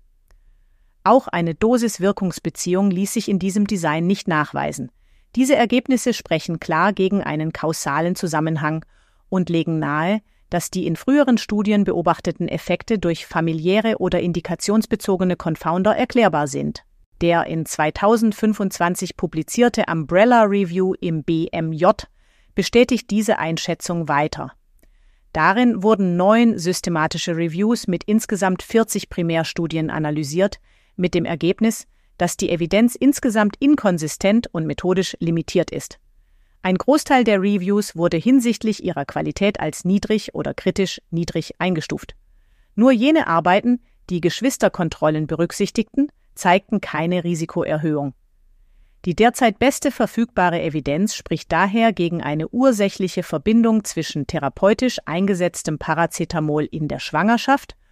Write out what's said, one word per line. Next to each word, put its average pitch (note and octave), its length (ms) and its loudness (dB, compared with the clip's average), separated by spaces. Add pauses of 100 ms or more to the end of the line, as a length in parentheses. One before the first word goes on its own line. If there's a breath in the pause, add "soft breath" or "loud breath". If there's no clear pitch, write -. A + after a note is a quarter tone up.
(1040)
Auch B3 260 4
eine E3+ 260 -2
Dosis-Wirkungsbeziehung G3 1400 0
ließ F#3 220 -2
sich A3 160 -4
in G3 100 2
diesem G3 280 0
Design E3+ 400 0
nicht G3 200 0
nachweisen. D3 640 -2 (460)
Diese C4 180 4
Ergebnisse B3 600 2
sprechen D#3+ 460 -4
klar F3 340 0
gegen F#3+ 280 0
einen D#3 300 -4
kausalen D#3+ 640 -2
Zusammenhang D#3+ 720 -4 (420)
und F3+ 220 -2
legen E3 280 0
nahe, D#3 440 -2 (260)
dass - 220 -4
die F#3 160 -4
in D#3+ 100 -2
früheren C4 400 2
Studien G#3 480 0
beobachteten E3+ 640 -2
Effekte F#3 500 -4
durch E3+ 280 -2
familiäre F3 720 0
oder F3+ 220 0
indikationsbezogene F3+ 1160 -2
Confounder F3 580 0
erklärbar E3+ 540 2
sind. C#3+ 360 -6 (360)
Der E3+ 240 2
in D#3+ 220 -6
zweitausendfünfundzwanzig G3+ 1500 0
publizierte G#3 720 0
Umbrella G3 520 4
Review F#3+ 560 0
im D#3+ 220 -4
B E3 300 0
M D#3+ 220 -4
J F3 340 2 (460)
bestätigt A#3 560 2
diese G#3 280 0
Einschätzung E3 720 -4
weiter. D3 440 -2 (800)
Darin G3 500 2
wurden F#3+ 340 2
neun G#3+ 440 4
systematische E3 760 -2
Reviews F3 520 0
mit E3+ 160 -2
insgesamt G3 580 0
vierzig - 460 0
Primärstudien E3 840 -2
analysiert, D#3 680 -2 (340)
mit F3+ 180 -2
dem F3 120 0
Ergebnis, F3 640 -2 (300)
dass F3 180 -2
die - 140 -2
Evidenz F#3 440 2
insgesamt A3 640 2
inkonsistent G#3 960 2
und D#3+ 120 -2
methodisch F3+ 540 -2
limitiert E3 540 0
ist. - 260 -10 (640)
Ein F#3 160 0
Großteil C4+ 460 4
der G3+ 180 4
Reviews G3+ 540 0
wurde E3+ 200 2
hinsichtlich A3+ 680 2
ihrer D#3 220 -4
Qualität D#3 520 -2
als - 260 -6
niedrig G3+ 520 0
oder D3 180 -6
kritisch - 460 -2 (100)
niedrig E3 480 -4
eingestuft. - 560 -4 (640)
Nur B3+ 160 6
jene C#4 340 2
Arbeiten, F#3+ 560 2 (280)
die F3 100 -2
Geschwisterkontrollen E3 1080 0
berücksichtigten, G3+ 840 -2 (240)
zeigten G3 440 2
keine E3+ 440 -2
Risikoerhöhung. D#3 880 -2 (920)
Die F3 100 -2
derzeit A3+ 440 4
beste C4+ 320 0
verfügbare F#3 720 0
Evidenz D3+ 520 -2
spricht - 380 -6
daher G3+ 400 2
gegen E3+ 300 -4
eine D#3 260 -4
ursächliche G3+ 720 0
Verbindung A3 640 2
zwischen D3+ 420 -6
therapeutisch F#3+ 800 0
eingesetztem F3 720 -2
Paracetamol D#3 840 -2
in D3+ 240 -6
der - 120 -6
Schwangerschaft A3+ 760 0 (160)